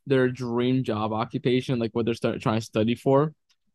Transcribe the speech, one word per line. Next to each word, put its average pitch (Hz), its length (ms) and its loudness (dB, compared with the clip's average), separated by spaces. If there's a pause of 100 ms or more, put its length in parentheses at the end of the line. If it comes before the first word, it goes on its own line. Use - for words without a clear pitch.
their 131 240 4
dream 127 540 0
job 107 280 -2
occupation, 127 680 -2
like, 113 160 -2
what 117 100 0
they're 117 100 0
start, 117 280 -2
trying 113 180 0
to 110 40 -8
study 113 300 0
for, 143 380 2 (420)